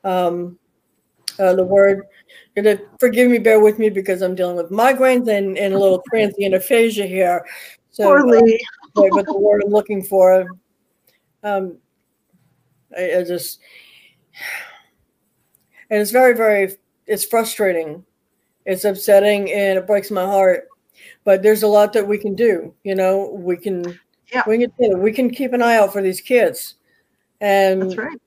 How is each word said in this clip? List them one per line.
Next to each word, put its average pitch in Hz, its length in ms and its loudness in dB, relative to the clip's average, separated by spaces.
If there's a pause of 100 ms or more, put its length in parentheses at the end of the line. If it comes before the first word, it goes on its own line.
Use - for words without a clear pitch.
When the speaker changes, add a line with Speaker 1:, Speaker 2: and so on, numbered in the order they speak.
Speaker 1:
um, 175 540 -4 (800)
uh, 190 140 2
the 185 100 2
word, 196 440 2 (480)
gonna, 202 240 2 (200)
forgive 247 300 2
me, 240 80 4
bear 220 220 4
with 214 200 4
me, 214 100 0
because 190 320 -4
I'm 185 140 -4
dealing 180 200 -4
with 170 160 -6
migraines 254 560 2
and, 196 300 -2
and 196 160 -2
a 196 60 0
little 190 260 2
Speaker 2:
<laughs> - 40 -18
Speaker 1:
transient 202 460 -2
aphasia 214 500 0
here. 180 400 -2 (460)
So, - 120 -4
Speaker 3:
Poor 277 220 6
Lee. 226 340 6 (380)
Speaker 1:
uh, 202 60 4
but, 190 80 4
but 196 140 0
the 202 120 -6
word 208 280 2
I'm 202 60 -4
looking 208 320 -2
for, 185 420 4 (1000)
um, 190 340 -6 (1160)
I, 180 240 -2
I 180 40 -2
just, 175 360 -8 (2250)
and 214 120 0
it's 208 100 -4
very, 247 240 4
very, 208 400 0 (320)
it's - 180 -4
frustrating. 185 800 -4 (600)
It's 185 200 -6
upsetting, 202 680 0
and 196 260 -2
it 185 100 -6
breaks 202 240 -2
my 185 140 -4
heart. 196 420 0 (560)
But 190 200 2
there's 214 200 2
a 214 40 2
lot 208 260 4
that 202 140 -2
we 208 100 -2
can 202 180 -6
do. 202 380 -2 (100)
You 196 120 -6
know, 190 380 -2
we 180 240 -6
can, 175 400 -8 (360)
Speaker 3:
Yeah. 247 140 -2
Speaker 1:
we 233 200 0
can, 208 340 -2
we 214 100 0
can 240 180 -2
keep 247 240 -6
an 247 80 -2
eye 233 160 2
out 202 160 2
for 202 80 -4
these 185 200 -4
kids, 214 540 -2 (680)
and 196 420 2
Speaker 3:
That's 185 140 -6
right. 269 300 -12